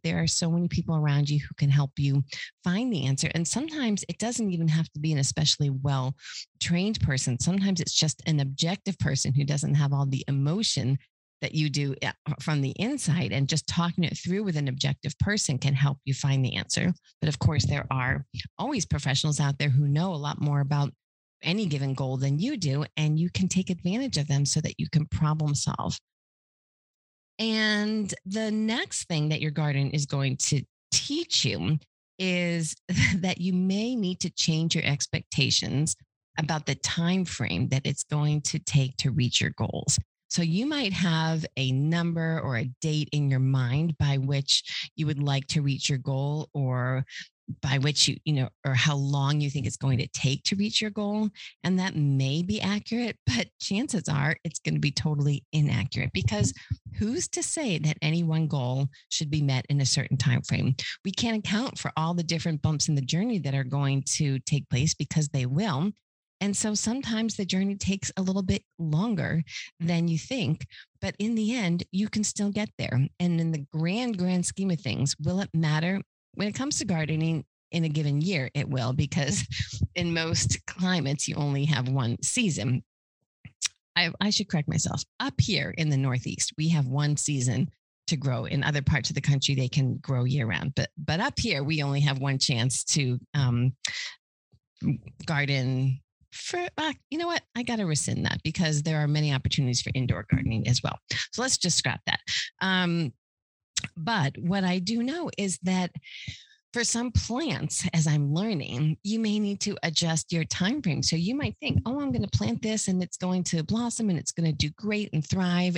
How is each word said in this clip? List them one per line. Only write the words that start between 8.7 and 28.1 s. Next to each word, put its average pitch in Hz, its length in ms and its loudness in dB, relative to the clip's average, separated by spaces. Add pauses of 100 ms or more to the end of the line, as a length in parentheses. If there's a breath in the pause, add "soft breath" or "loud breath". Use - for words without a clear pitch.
person 143 340 0
who 139 120 4
doesn't 143 300 0
have 143 180 4
all 139 120 2
the 135 220 -2
emotion 139 720 0 (460 soft breath)
that 135 100 -4
you 151 160 2
do, 139 320 0
uh, 113 120 -4 (260)
from 151 220 0
the 135 180 0
inside, 175 540 0
and 135 160 2
just 156 180 0
talking 170 380 0
it - 120 -2
through 190 260 -2
with 185 120 -2
an 143 140 0
objective 139 500 -4
person 202 380 0
can 139 160 0
help 139 320 2
you 135 80 0
find 135 300 2
the - 120 -2
answer. - 380 0 (260 soft breath)
But 156 80 0
of 151 100 -2
course, - 280 4
there 139 260 0
are 135 340 0 (320 loud breath)
always 247 280 -2
professionals 147 560 0
out 139 180 0
there 147 100 2
who 139 160 4
know 160 280 2
a - 20 -4
lot 147 260 -6
more 143 200 2
about 143 320 0 (500)
any 196 220 0
given 139 280 0
goal 135 220 -2
than 139 240 2
you 269 160 0
do, 147 300 0 (100)
and 151 240 2
you 175 100 2
can 190 200 0
take 185 200 0
advantage 185 480 -2
of 147 120 -2
them 139 160 4
so 156 160 0
that - 180 -6
you 156 100 -2
can 156 160 2
problem 151 480 0
solve. - 460 -4 (1400)
And 214 760 2 (120)